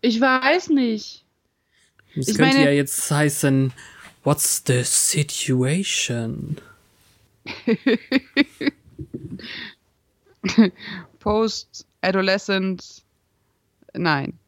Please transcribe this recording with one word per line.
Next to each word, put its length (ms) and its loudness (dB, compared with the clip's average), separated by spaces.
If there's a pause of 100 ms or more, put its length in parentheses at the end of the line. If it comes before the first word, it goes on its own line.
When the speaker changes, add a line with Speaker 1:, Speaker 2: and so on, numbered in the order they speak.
Speaker 1:
Ich 200 2
weiß 480 2
nicht. 560 -2 (880)
Speaker 2:
Es 120 -4
Speaker 1:
Ich 100 0
Speaker 2:
könnte 200 6
Speaker 1:
meine 80 6
Speaker 2:
ja 60 4
jetzt 380 0
heißen, 640 2 (500)
What's 440 0
the 160 2
Situation? 1700 -2 (880)
Speaker 1:
<laughs> 320 -2 (3500)
Post-Adolescent, 1800 -4 (920)
nein. 400 -2 (140)